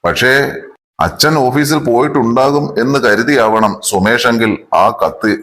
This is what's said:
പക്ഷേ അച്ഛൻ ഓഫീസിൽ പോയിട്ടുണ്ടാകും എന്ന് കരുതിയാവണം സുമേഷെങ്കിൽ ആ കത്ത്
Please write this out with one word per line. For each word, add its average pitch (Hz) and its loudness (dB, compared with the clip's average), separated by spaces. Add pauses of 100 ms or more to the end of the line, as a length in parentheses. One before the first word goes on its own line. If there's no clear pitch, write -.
പക്ഷേ 123 0 (720)
അച്ഛൻ 156 0 (100)
ഓഫീസിൽ 147 0 (100)
പോയിട്ടുണ്ടാകും 131 0 (180)
എന്ന് 139 0
കരുതിയാവണം 110 2 (160)
സുമേഷെങ്കിൽ 113 0 (320)
ആ - 4 (160)
കത്ത് 92 -2 (100)